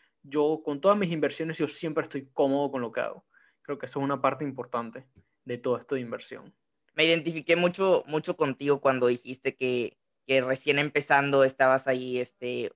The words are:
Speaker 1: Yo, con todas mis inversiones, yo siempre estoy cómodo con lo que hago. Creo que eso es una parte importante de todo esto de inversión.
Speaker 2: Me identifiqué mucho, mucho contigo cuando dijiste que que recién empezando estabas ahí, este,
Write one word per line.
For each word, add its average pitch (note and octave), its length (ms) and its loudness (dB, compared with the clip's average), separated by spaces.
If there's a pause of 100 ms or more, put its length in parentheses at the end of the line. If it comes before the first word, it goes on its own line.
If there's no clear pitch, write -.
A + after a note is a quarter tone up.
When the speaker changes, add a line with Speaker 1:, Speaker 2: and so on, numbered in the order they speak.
(220)
Speaker 1:
Yo, D3+ 420 0
con C#3+ 160 -4
todas G3+ 180 4
mis F#3 120 -2
inversiones, D#3+ 480 -2
yo D3 100 0
siempre D#3 340 -4
estoy C3+ 300 -12
cómodo C#3 380 0
con C3 120 -6
lo A2+ 100 -6
que - 80 -6
hago. - 260 -8 (360)
Creo C#3+ 160 -8
que - 80 -12
eso - 140 -8
es C#3 40 -2
una C#3 160 -2
parte C3+ 240 0
importante B2 640 -8 (360)
de B2 140 -8
todo B2 200 -2
esto - 160 -8
de C3 80 -2
inversión. - 520 -12 (400)
Speaker 2:
Me D#3 100 2
identifiqué E3 520 2
mucho, F3+ 500 2
mucho D3+ 300 -4
contigo C#3 440 0
cuando B2+ 280 2
dijiste B2 480 -4
que B2 420 -4 (280)
que C3+ 160 4
recién C3+ 360 0
empezando C#3+ 640 2
estabas C3 420 4
ahí, B2+ 320 -2
este, B2 580 -6